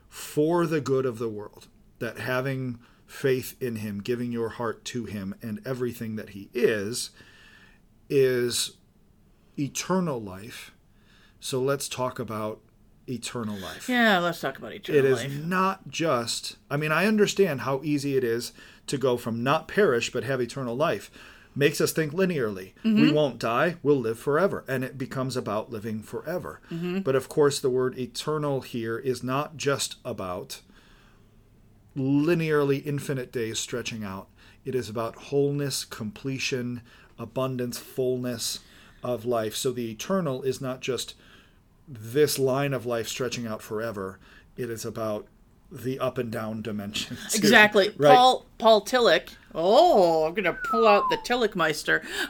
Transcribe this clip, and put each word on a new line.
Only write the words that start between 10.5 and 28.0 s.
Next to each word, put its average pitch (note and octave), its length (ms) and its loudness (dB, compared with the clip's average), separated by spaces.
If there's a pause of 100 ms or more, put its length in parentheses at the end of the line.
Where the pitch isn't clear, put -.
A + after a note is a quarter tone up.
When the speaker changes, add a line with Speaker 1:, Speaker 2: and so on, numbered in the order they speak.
Speaker 1:
So - 220 -4
let's C#3 280 0
talk B2+ 300 -4
about A2 400 -6 (500)
eternal A#2 480 -6
life. F2+ 320 -10
Speaker 2:
Yeah, A3+ 300 4
let's F3 220 -2
talk C3+ 160 -4
about A2 160 -12
eternal D#3 260 2
Speaker 1:
It C3 60 4
is B2+ 180 4
Speaker 2:
life. C#3 200 -6
Speaker 1:
not F#3 460 0
just, C3 680 -2 (120)
I C#3 80 -2
mean, D3+ 140 0
I D#3+ 140 2
understand G3 560 4
how C3+ 220 -2
easy C#3+ 340 2
it B2 60 2
is A#2 280 0 (360)
to D3 100 -2
go B2 200 2
from A#2 260 -4
not D3 240 2
perish D3 440 2
but A#2+ 140 -4
have C3 160 -2
eternal A#2+ 340 -6
life. C3 340 -2 (460)
Makes D3 260 2
us D3+ 100 2
think D3+ 220 -2
linearly. B2 600 -2 (100)
We A3+ 80 4
Speaker 2:
Mm-hmm. D3+ 240 6
Speaker 1:
won't C3+ 240 2
die, C#3 420 0
we'll C#3+ 180 6
live A2+ 200 -2
forever. C#3+ 480 0
And C3 160 -2
it C3 140 -10
becomes C3 380 -6
about A2+ 360 -4
living A2 320 -6
forever. B2 580 -8 (100)
Speaker 2:
Mm-hmm. F3 280 -4
Speaker 1:
But C#3 160 0
of C3 140 0
course, C#3+ 300 4
the C3+ 100 0
word B2+ 280 0
eternal C#3 640 -4